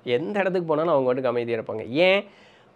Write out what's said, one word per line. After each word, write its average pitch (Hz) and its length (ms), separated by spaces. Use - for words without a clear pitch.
எந்த 160 360
இடத்துக்கு 185 280
போனாலும் 160 240
அவங்க 139 140
பாட்டுக்கு 127 240
அமைதியா 117 280
இருப்பாங்க. 110 320
ஏன்? 185 340